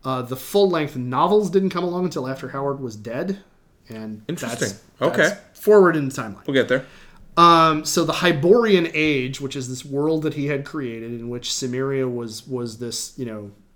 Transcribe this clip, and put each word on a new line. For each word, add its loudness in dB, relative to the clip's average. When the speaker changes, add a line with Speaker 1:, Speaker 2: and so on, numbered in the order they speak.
Speaker 1:
Uh, -4
the -8
full-length 0
novels 2
didn't 2
come -4
along -2
until -4
after -6
Howard -4
was -8
dead. -6
And -12
Speaker 2:
Interesting. -6
Speaker 1:
that's, -14
Speaker 2:
Okay. 2
Speaker 1:
that's -14
forward 8
in 0
the -12
timeline. -10
Speaker 2:
We'll -4
get 4
there. 0
Speaker 1:
Um, 6
so 0
the -2
Hyborian 4
Age, 0
which -8
is -8
this -10
world 0
that -2
he -4
had -4
created -8
in -10
which -8
Cimmeria -2
was, -8
was -6
this, -8
you -8
know -12